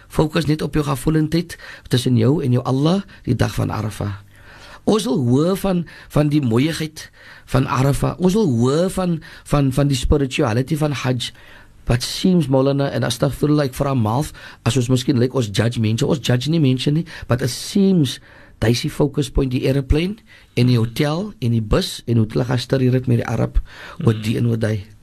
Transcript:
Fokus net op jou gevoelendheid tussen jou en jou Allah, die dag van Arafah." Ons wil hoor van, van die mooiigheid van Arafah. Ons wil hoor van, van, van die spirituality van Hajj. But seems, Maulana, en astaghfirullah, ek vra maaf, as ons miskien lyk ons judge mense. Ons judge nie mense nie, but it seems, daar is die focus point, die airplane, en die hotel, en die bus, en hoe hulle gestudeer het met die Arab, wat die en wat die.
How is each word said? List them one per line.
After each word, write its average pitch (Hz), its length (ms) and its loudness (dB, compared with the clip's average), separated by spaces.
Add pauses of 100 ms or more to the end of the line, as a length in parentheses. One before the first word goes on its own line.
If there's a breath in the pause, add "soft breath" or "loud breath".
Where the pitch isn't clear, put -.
Fokus 160 380 0
net 151 160 0
op 151 120 -6
jou 151 120 0
gevoelendheid 156 720 -2 (320 loud breath)
tussen 127 280 2
jou 131 260 2
en 127 80 0
jou 123 120 2
Allah, 147 380 0 (220 loud breath)
die 120 120 0
dag 110 200 0
van 107 160 -2
Arafah." 104 420 -6 (720 loud breath)
Ons 208 200 2
wil 254 120 0 (100)
hoor 156 300 2
van, 180 300 -2 (220 loud breath)
van 147 200 2
die 147 120 2
mooiigheid 139 680 -2 (340 loud breath)
van 131 220 0
Arafah. 131 520 0
Ons 180 140 2
wil 214 240 2
hoor 143 320 2
van, 175 320 -2 (220 loud breath)
van, 143 280 2
van 143 160 2
die 139 100 0
spirituality 135 800 0
van 147 140 0
Hajj. 127 400 -4 (540 loud breath)
But 123 180 0
seems, 180 440 2
Maulana, 139 440 2
en 127 120 -2
astaghfirullah, 147 640 0
ek 127 80 -6
vra 139 200 -2
maaf, 117 380 0 (320 loud breath)
as 120 140 0
ons 120 120 0
miskien 127 280 0
lyk 123 180 0
ons 117 160 -2
judge 117 280 0
mense. 113 260 0
Ons 143 160 0
judge 127 280 0
nie 170 100 2
mense 131 320 2
nie, 165 140 0 (220 loud breath)
but 120 140 0
it 131 80 -2
seems, 185 720 0 (400 loud breath)
daar 110 100 2
is 120 120 2
die 151 100 -4
focus 147 400 -2
point, 135 200 0
die 127 160 -2
airplane, 151 480 0 (380 loud breath)
en 123 140 4
die 123 100 4
hotel, 151 600 -2
en 117 120 -2
die 117 100 0
bus, 127 440 -2
en 117 120 2
hoe 110 120 4
hulle 139 160 -2
gestudeer 127 480 0
het 127 140 0
met 120 100 2
die - 100 -2
Arab, 120 340 0 (380 loud breath)
wat 110 240 0
die 113 140 -2
en 120 120 0
wat 113 120 0
die. 107 220 -2 (200)